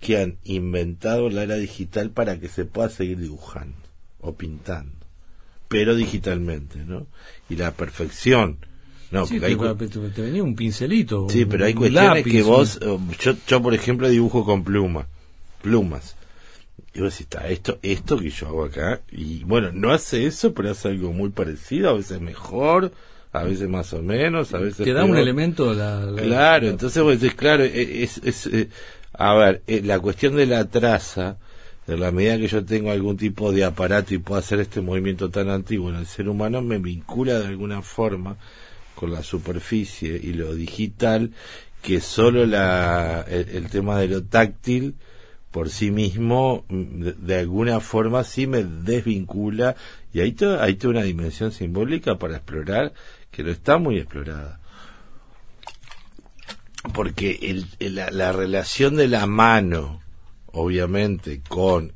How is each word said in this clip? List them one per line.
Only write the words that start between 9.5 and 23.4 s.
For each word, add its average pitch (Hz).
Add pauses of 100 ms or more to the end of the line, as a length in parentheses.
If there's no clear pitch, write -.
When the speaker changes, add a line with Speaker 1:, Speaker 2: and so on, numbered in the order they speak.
Speaker 2:
te, 110
Speaker 1:
cu- 113 (260)
Speaker 2:
te, 104
te 107
venía 156
un 127
pincelito, 113
Speaker 1:
Sí, 117
pero 98
hay 110
Speaker 2:
un 113
Speaker 1:
cuestiones 156
Speaker 2:
lápiz, 127
Speaker 1:
que 113
Speaker 2:
un 107
Speaker 1:
vos, 120
eh, 101 (220)
yo, 127 (120)
yo, 127
por 120
ejemplo, 123
dibujo 117
con 98
pluma, 92 (560)
plumas. 98 (760)
Y -
vos 95
decís, -
"Está, -
esto, 92
esto 98
que 82
yo -
hago 78
acá", 71 (100)
y 80
bueno, 101
no 101
hace 131
eso, 165
pero 104
hace 98
algo 92
muy 98
parecido, 98
a -
veces 95
mejor, 147 (400)
a 85